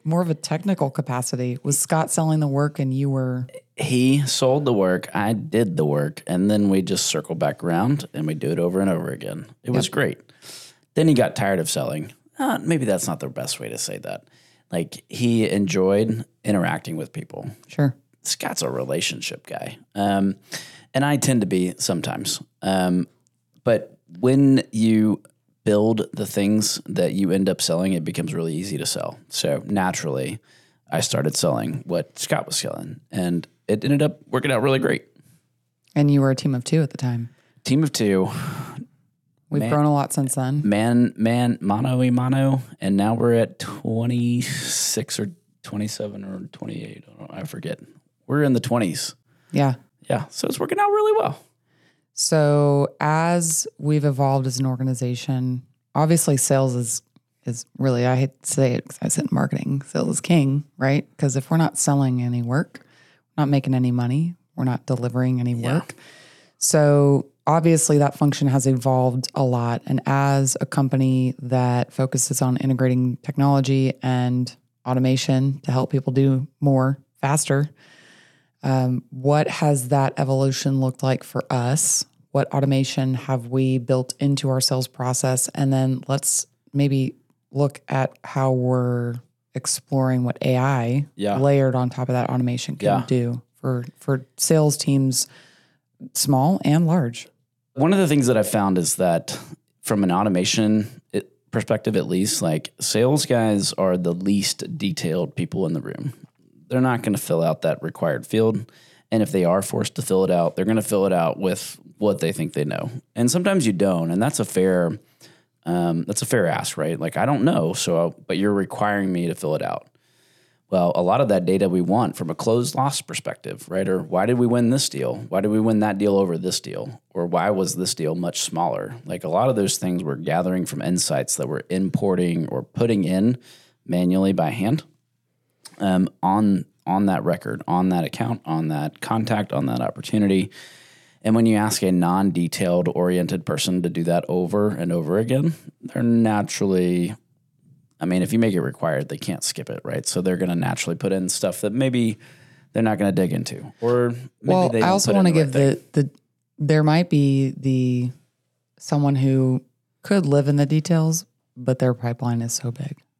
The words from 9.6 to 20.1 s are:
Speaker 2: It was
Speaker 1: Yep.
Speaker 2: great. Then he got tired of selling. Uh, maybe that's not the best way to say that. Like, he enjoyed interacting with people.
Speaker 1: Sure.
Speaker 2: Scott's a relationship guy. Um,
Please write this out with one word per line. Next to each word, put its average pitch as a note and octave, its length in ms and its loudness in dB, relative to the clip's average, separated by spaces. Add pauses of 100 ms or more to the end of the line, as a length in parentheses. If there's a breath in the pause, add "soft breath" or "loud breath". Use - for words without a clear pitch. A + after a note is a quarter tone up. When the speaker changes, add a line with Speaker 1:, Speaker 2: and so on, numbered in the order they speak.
Speaker 2:
It B2 80 -4
was C3 160 0
Speaker 1:
Yep. - 60 -16
Speaker 2:
great. G#2+ 240 -2 (760 loud breath)
Then D#3 140 4
he D3+ 80 6
got A2+ 200 2
tired G2 240 0
of D#2+ 120 -4
selling. D2+ 420 -6 (240)
Uh, B3+ 240 -2
maybe D#3 240 -2
that's F#2+ 220 -2
not E2 120 -6
the C2+ 100 -8
best - 300 -8
way A#1 100 -10
to A1+ 100 -10
say - 180 -8
that. - 280 -12 (460 soft breath)
Like, E2+ 380 -6
he A#2 400 2
enjoyed G2+ 720 2 (200)
interacting E2+ 540 -2
with D2 160 -10
people. - 360 -14 (180)
Speaker 1:
Sure. C#3 280 0 (260)
Speaker 2:
Scott's - 400 -6
a C2+ 80 -4
relationship C2 800 -6
guy. - 320 -12 (160)
Um, G2 400 2 (580 loud breath)